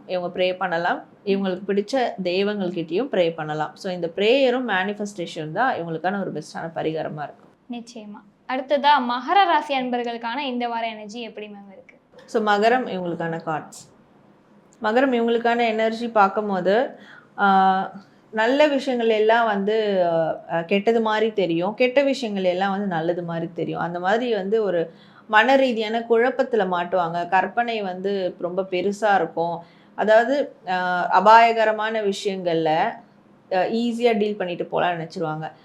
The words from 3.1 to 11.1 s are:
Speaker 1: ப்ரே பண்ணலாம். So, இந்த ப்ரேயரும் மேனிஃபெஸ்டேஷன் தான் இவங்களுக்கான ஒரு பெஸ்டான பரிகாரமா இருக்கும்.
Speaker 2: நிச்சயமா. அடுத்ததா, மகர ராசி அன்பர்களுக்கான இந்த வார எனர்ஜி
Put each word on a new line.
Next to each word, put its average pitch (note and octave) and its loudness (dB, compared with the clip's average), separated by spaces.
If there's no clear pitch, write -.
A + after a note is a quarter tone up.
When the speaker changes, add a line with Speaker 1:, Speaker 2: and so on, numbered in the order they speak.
Speaker 1:
ப்ரே E3+ 2
பண்ணலாம். D3+ -6
So, F#3+ -8
இந்த E3+ -4
ப்ரேயரும் B3 2
மேனிஃபெஸ்டேஷன் F#3 -4
தான் A#3 0
இவங்களுக்கான E3+ -4
ஒரு E3+ -6
பெஸ்டான D#3+ -10
பரிகாரமா D3+ -6
இருக்கும். - -18
Speaker 2:
நிச்சயமா. G#3+ -16
அடுத்ததா, C4 2
மகர B3 -2
ராசி D4+ 2
அன்பர்களுக்கான A#3+ -4
இந்த B3 -4
வார A3+ -4
எனர்ஜி G#3+ -12